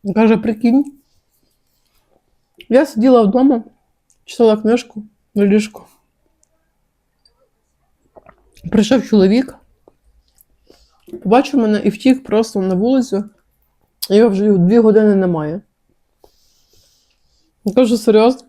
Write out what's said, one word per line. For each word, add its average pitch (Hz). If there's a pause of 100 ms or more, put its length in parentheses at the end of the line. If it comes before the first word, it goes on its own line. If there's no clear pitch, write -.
(160)
Каже: 220
«Прикинь, 233 (1700)
я 269
сиділа 240
вдома, 240 (600)
читала 220
книжку 214 (320)
на 202
ліжку. 208 (2750)
Прийшов 214
чоловік, 214 (1700)
побачив 247
мене 214
і 208
втік 262
просто 214
на 185
вулицю. 214 (800)
Його 214
вже 196
дві 185
години 214
немає». 170 (2000)
Я 208
кажу: 240
«Серйозно? 220